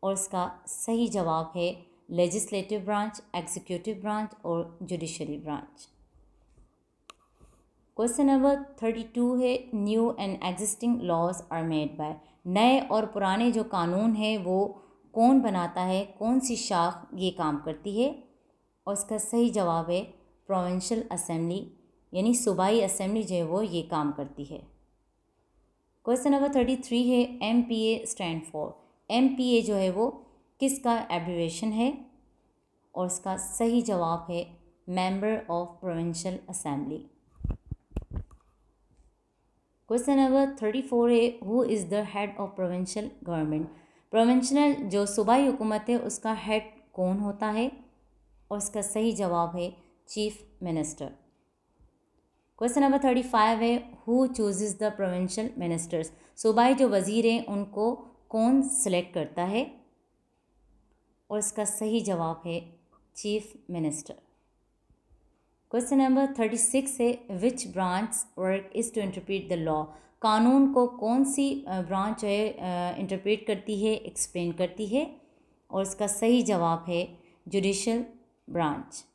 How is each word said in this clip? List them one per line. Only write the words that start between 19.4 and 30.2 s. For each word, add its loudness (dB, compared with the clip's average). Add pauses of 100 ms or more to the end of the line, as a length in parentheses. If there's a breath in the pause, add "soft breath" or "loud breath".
जवाब 0
है 0 (440)
प्रोविंशियल -2
असेंबली, -4 (420)
यानी 4
सूबाई 2
असेंबली -2
जो -4
है 2
वो 0
ये -4
काम -2
करती -8
है। -14 (1500)
क्वेश्चन 2
नंबर 2
थर्टी 2
थ्री 0
है, 2
एम 4
पी 0
ए 0
stand -4 (120)
for, -6 (380 soft breath)
एम 4
पी 2
ए 2
जो -2
है 2
वो -2 (340)